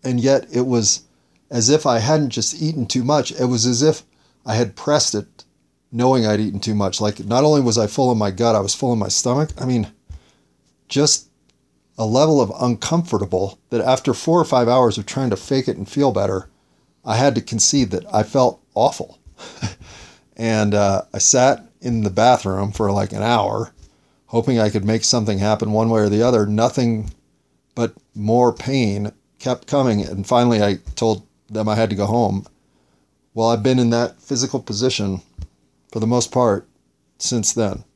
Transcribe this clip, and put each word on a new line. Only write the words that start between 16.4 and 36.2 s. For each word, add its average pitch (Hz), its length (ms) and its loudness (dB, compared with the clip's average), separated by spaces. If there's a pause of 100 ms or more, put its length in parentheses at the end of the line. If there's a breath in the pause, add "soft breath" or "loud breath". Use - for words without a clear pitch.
I 107 120 -2
had 131 180 2
to 117 60 -2
concede 117 500 -2
that 92 240 -8
I 107 80 2
felt 127 400 0 (120)
awful. - 440 -2 (440 loud breath)
<laughs> 104 60 -6 (680 loud breath)
And, 110 360 0
uh, 101 300 2 (100)
I 104 60 -8
sat 127 480 2 (160)
in 117 180 -2
the 104 80 0
bathroom 101 640 2
for, 104 180 -2
like, 101 220 -2
an 101 100 -6
hour, 107 520 -2 (500 soft breath)
hoping 117 340 0
I 107 120 2
could 101 160 -2
make 110 180 0
something 107 340 0
happen 107 320 0
one 110 200 2
way 113 100 2
or 104 80 2
the 104 140 2
other. 117 240 4
Nothing 113 640 0 (640)
but 117 200 -4 (200)
more 113 380 2
pain 107 600 -2 (260)
kept - 280 -6
coming. 127 360 0
And 95 240 -8
finally, 120 360 4
I 101 140 0 (200)
told 110 300 -2 (220)
them 107 200 -4
I 107 80 0
had 110 140 2
to 101 60 -4
go 101 100 0
home. 101 400 0 (880)
Well, 113 140 2
I've 117 140 2
been 127 160 2
in 117 120 2
that 117 300 -2
physical 127 400 -4
position 104 640 -4 (680)
for 113 80 -6
the 113 60 0
most 120 260 0